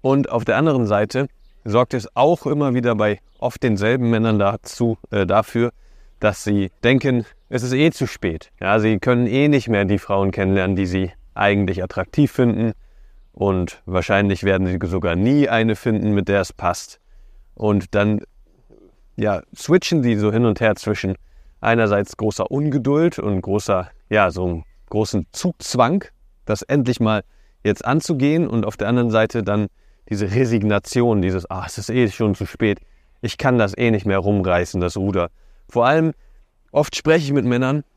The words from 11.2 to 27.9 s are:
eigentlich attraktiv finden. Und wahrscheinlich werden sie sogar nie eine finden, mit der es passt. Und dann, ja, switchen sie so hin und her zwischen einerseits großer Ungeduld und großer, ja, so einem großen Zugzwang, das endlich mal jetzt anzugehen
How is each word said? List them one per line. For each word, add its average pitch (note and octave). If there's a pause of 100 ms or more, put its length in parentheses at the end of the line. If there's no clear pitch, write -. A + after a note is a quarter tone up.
eigentlich G2
attraktiv -
finden. A2+ (600)
Und F#2
wahrscheinlich G2
werden F#2+
sie F2+
sogar F2
nie C3+
eine A2+
finden, G#2+
mit G2+
der G2
es F2+
passt. - (560)
Und G#2
dann, G#2 (920)
ja, G#2 (140)
switchen E3+
sie A#2
so G#2
hin B2
und G#2+
her G#2+
zwischen G2 (460)
einerseits G#2+
großer G#2+
Ungeduld C#3+
und G2
großer, G2 (220)
ja, G2+
so F#2
einem E2+ (260)
großen G#2+
Zugzwang, E3 (400)
das G#2+
endlich B2+
mal A2 (420)
jetzt G#2
anzugehen D3+